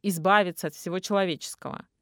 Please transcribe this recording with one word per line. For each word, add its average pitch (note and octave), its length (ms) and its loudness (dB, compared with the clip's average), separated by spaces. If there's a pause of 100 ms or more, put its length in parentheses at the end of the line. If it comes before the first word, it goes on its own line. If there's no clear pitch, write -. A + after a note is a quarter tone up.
избавиться F#3 680 2
от D3+ 60 -10
всего F3+ 240 -4
человеческого. - 880 -4 (160)